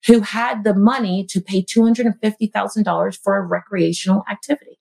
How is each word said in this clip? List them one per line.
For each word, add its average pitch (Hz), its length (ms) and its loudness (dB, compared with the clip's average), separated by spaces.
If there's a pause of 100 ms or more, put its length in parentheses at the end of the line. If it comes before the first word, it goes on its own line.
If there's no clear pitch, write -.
who 226 160 8
had 220 420 -4
the 214 100 2
money 196 540 2
to 190 140 -4
pay 190 200 -2
two 226 220 0
hundred 233 220 2
and 233 160 -2
fifty 214 260 -2
thousand 202 360 -4
dollars 185 340 -2
for 196 180 -2
a 196 100 -2
recreational 180 880 -2
activity. - 500 -8